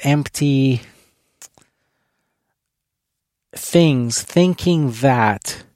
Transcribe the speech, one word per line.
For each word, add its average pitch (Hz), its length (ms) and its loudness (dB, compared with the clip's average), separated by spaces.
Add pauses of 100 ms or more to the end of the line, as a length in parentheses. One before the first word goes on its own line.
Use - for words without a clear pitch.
empty 139 760 0 (2750)
things, 135 720 0
thinking 170 680 0
that, 113 720 -2 (120)